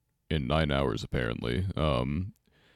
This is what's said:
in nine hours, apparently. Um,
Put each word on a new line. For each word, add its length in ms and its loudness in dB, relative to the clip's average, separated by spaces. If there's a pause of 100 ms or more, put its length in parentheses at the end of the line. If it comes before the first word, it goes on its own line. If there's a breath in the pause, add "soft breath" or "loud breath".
(300)
in 160 0
nine 240 2
hours, 340 0
apparently. 640 -2 (100)
Um, 560 0 (440)